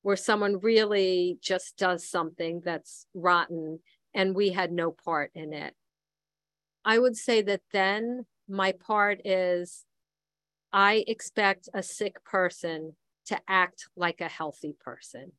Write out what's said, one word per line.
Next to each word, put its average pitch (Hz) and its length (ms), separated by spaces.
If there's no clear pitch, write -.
where 196 140
someone 202 420
really 196 800
just - 360
does 180 320
something 170 560
that's - 500
rotten 170 680
and 190 220
we 196 160
had 180 220
no 170 180
part 160 440
in 156 180
it. 151 240
I 220 140
would 247 180
say 226 260
that 196 200
then 214 540
my 190 240
part 202 520
is 180 600
I 202 340
expect 202 680
a 190 120
sick - 400
person 165 720
to - 200
act 185 480
like 175 260
a 165 80
healthy 151 440
person - 680